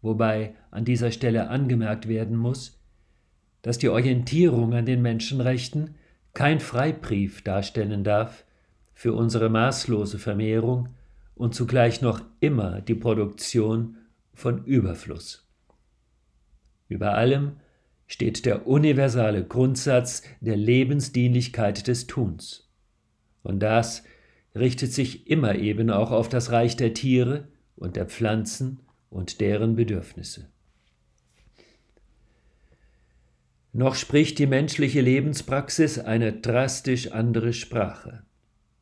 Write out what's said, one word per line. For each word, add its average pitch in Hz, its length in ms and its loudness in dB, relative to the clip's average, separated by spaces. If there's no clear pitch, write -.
Wobei 110 540 0
an 113 140 -6
dieser 120 260 0
Stelle 113 380 -2
angemerkt 113 580 0
werden 113 300 -2
muss, 123 420 -4
dass 117 160 -4
die 131 120 2
Orientierung 123 840 2
an 117 120 0
den 123 160 2
Menschenrechten 127 920 -2
kein 147 260 2
Freibrief 120 840 -2
darstellen 101 600 -2
darf 104 420 0
für 113 200 -2
unsere 113 360 2
maßlose 110 720 0
Vermehrung 113 720 0
und 117 180 -2
zugleich 120 480 2
noch 120 200 0
immer 101 420 0
die 113 140 -2
Produktion 110 1000 -2
von - 320 -4
Überfluss. 90 800 -2
Über 101 280 -2
allem 139 420 0
steht - 380 -4
der 110 220 0
universale 127 800 2
Grundsatz 127 800 0
der 110 180 -2
Lebensdienlichkeit 123 1300 2
des 123 200 -2
Tuns. - 600 -6
Und 98 180 -4
das 113 420 0
richtet 127 360 0
sich - 360 -4
immer 127 280 2
eben 107 340 2
auch 110 220 2
auf 113 160 2
das 123 240 -2
Reich 120 240 2
der 113 180 0
Tiere 131 540 0
und 92 200 -8
der 95 100 -4
Pflanzen 110 760 -4
und 90 320 -8
deren 107 340 2
Bedürfnisse. 107 720 -4
Noch 127 220 2
spricht 151 420 2
die 143 100 4
menschliche 139 520 2
Lebenspraxis 139 1000 0
eine 113 360 0
drastisch 127 800 -2
andere 117 420 0
Sprache. - 720 -6